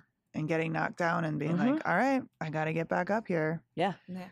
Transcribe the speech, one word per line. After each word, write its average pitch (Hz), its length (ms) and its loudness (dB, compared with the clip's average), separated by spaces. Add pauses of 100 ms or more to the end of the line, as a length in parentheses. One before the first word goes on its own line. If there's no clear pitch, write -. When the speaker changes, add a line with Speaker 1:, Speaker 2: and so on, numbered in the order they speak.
(340)
Speaker 1:
And 156 140 -2
getting 160 240 0
knocked 160 260 -2
down 170 280 2
and 151 140 -2
being 160 180 0
Speaker 2:
Mm-hmm. 226 180 4
Speaker 1:
like, 320 120 -4
"All 170 80 2
right, 262 260 2 (180)
I 160 100 -4
gotta 156 220 -2
get 165 160 -2
back 180 220 0
up 214 180 -2
here." 160 360 0 (120)
Speaker 2:
Yeah. 175 180 0 (140)
Speaker 3:
Yeah. 185 240 -12